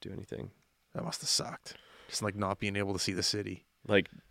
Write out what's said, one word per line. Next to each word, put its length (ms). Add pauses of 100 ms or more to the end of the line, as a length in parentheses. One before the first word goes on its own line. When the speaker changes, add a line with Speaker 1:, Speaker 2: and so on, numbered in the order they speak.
Speaker 1:
do 120
anything. 380 (440)
Speaker 2:
That 100
must 180
have 80
sucked. 440 (340)
Just, 140
like, 140
not 220
being 180
able 160
to 60
see 140
the 100
city. 420 (220)
Speaker 1:
Like, 220 (220)